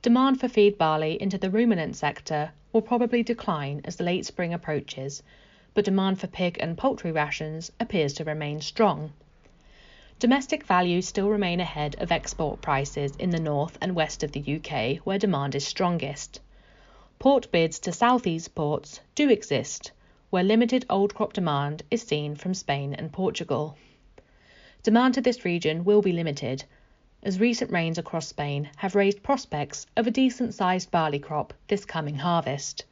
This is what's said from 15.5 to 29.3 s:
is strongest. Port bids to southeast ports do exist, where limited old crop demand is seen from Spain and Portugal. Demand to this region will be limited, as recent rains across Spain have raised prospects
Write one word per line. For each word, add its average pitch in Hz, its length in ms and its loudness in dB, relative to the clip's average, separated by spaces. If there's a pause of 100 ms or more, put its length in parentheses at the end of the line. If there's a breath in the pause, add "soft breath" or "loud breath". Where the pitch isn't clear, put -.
is 139 120 -4
strongest. - 760 -4 (760 soft breath)
Port 262 340 4
bids 165 280 2
to 180 120 -4
southeast 233 600 2
ports - 460 -4 (140)
do 294 160 4
exist, - 640 0 (380 soft breath)
where 185 140 2
limited 233 460 4
old 202 240 2
crop 214 180 -4
demand 147 580 -2
is 233 120 -2
seen 147 320 -4
from 185 200 -4
Spain 139 400 -4
and 160 180 -10
Portugal. 156 640 -4 (1040 soft breath)
Demand 247 320 6
to 269 60 0
this 240 240 0
region 170 400 0
will 208 180 6
be 196 100 2
limited, 151 520 -4 (600 soft breath)
as 185 140 -2
recent 233 320 2
rains 165 280 -2
across 165 280 -6
Spain 143 500 -4
have 190 200 -2
raised 202 260 4
prospects - 640 -4 (100)